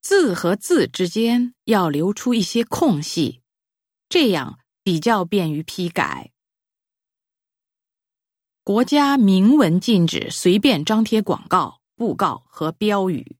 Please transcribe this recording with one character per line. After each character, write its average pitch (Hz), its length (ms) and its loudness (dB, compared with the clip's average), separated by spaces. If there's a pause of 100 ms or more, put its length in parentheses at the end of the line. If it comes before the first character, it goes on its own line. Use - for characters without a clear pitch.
字 339 340 2
和 175 200 0
字 240 320 0
之 185 220 -4
间 240 460 0 (100)
要 190 240 2
留 156 240 0
出 247 220 -2
一 233 80 0
些 233 200 -2
空 220 400 0
隙， - 380 -4 (720)
这 311 180 -2
样 143 320 -6 (220)
比 165 180 -2
较 214 240 -2
便 175 260 -4
于 151 120 -6
批 175 260 -8
改。 - 420 -6 (2250)
国 214 220 2
家 277 320 2
明 202 400 6
文 185 240 4
禁 190 260 2
止 - 240 -6
随 185 280 2
便 208 260 2
张 220 180 0
贴 214 200 0
广 - 260 -6
告、 170 320 -2 (160)
布 220 180 -4
告 160 340 -4
和 156 240 -6
标 202 360 -2
语。 - 320 -8